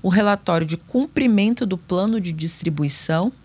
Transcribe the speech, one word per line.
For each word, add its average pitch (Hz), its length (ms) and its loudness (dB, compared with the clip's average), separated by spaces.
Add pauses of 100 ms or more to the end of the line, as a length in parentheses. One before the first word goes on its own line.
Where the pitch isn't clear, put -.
o 185 60 0
relatório 190 580 2
de 165 100 -4
cumprimento 240 880 0
do 185 140 -2
plano 202 420 -2
de 175 120 -6
distribuição 160 1000 -2 (120)